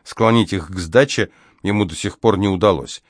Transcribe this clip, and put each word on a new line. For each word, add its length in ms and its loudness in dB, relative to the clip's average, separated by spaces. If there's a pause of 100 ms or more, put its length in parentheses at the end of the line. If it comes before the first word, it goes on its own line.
склонить 480 0
их 160 -6
к 100 -10
сдаче 520 0 (320)
ему 220 0
до 100 -4
сих 240 -8
пор 200 2
не 100 2
удалось. 600 0